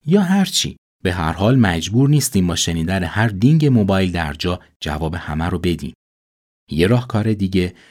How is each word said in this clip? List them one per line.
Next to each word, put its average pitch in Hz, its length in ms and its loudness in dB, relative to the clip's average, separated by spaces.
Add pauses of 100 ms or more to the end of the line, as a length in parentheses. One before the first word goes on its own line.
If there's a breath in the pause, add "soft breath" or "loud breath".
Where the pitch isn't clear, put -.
یا 196 160 2
هر 190 220 2
چی. - 320 -4 (260)
به 92 100 0
هر 82 200 -2
حال 104 260 2
مجبور 98 500 2
نیستیم 131 380 2
با 85 100 -2
شنیدن 85 480 -2
هر 104 240 -2
دینگ 135 380 4
موبایل 98 460 2
در 80 220 -4
جا 87 260 -4 (200 soft breath)
جواب 78 340 -4
همه 78 300 -6
رو 87 140 -2
بدیم. 82 360 -4 (760)
یه 87 160 2
راهکار 113 460 0
دیگه 95 420 -2 (160 soft breath)